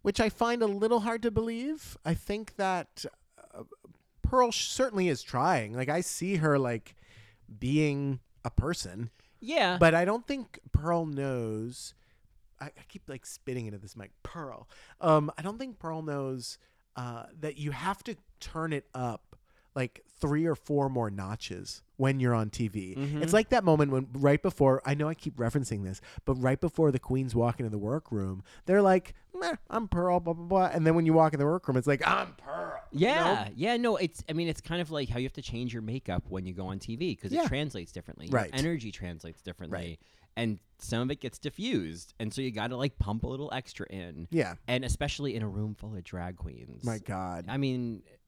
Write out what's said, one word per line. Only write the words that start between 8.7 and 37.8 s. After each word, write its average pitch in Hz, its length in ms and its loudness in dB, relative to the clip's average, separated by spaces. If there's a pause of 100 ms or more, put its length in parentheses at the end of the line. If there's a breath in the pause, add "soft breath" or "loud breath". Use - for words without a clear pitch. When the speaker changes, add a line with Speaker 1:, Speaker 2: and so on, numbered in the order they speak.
Speaker 2:
Yeah. 220 400 2
Speaker 1:
But 165 140 10
I 175 120 4
don't 226 200 0
think 269 340 -6 (120)
Pearl 165 340 0
knows. 123 880 -4 (680)
I, 135 60 -12
I - 220 -18
keep, - 220 -18
like, 135 160 -12
spitting 123 400 -6
into 104 140 -8
this 101 160 -16
mic. 98 160 -16 (120)
Pearl. 147 440 -12 (340 loud breath)
Um, 156 360 4
I 151 40 -10
don't 202 180 -8
think 262 200 -10
Pearl 160 220 -8
knows, 135 560 -6 (380)
uh, 120 280 -10 (160)
that 151 180 -8
you 147 140 -6
have 170 340 -6
to 220 100 -8 (240)
turn 160 340 -6
it 139 200 -4
up, 123 420 -6 (400)
like, 127 280 -4 (160)
three 151 280 2
or 156 80 0
four 143 340 0
more 117 220 -2
notches 98 720 -8 (140)
when 135 220 4
you're 123 140 4
on 110 160 2
T 113 180 -2
V. 95 300 -6
Speaker 2:
Mm-hmm. 143 240 -4
Speaker 1:
It's 170 120 2
like 214 160 6
that 233 140 4
moment 151 280 6
when 131 220 2
right 143 280 6
before, 135 420 4
I 143 120 2
know 151 120 0
I 160 60 -2
keep - 240 -8
referencing 117 460 0
this, 95 180 -6 (240 loud breath)
but 135 160 2
right 131 180 4
before 160 320 4
the 127 60 0
queens 131 380 -2
walk 117 240 2
into 117 100 -2
the 107 80 -2
workroom, 101 640 -2 (240 loud breath)
they're 196 160 6
like, 185 320 6 (220 soft breath)
"Meh, 349 180 -2 (160)
I'm 220 180 -2
Pearl, 175 320 2
blah, 170 140 -2
blah, 170 120 -8
blah." 185 280 4
And 160 140 4
then 165 80 8
when 165 100 4
you 160 80 6
walk 156 200 8
in 147 60 -2
the 143 60 2
workroom, 151 320 2
it's 123 80 2
like, 143 220 4
"I'm 190 260 2
Pearl." - 460 -8 (120)
You 156 140 4
know? 262 80 6
Speaker 2:
Yeah. 302 420 4
Yeah, 220 220 2
no, 233 200 2
it's, - 300 -2
I 160 60 -4
mean, 170 140 0
it's 156 140 -4
kind 175 200 -4
of 156 80 -4
like 143 200 -2
how 120 100 -2
you 127 60 -2
have 131 80 -6
to 139 100 -10
change 120 300 -4
your 113 100 -6
makeup 110 460 -4
when 92 180 -4
you 92 80 -6
go 92 120 -6
on 95 120 -6
T 113 160 -8
V 156 200 -2
'cause - 160 -8
Speaker 1:
Yeah. 320 120 2
Speaker 2:
it - 40 0
translates 131 440 -4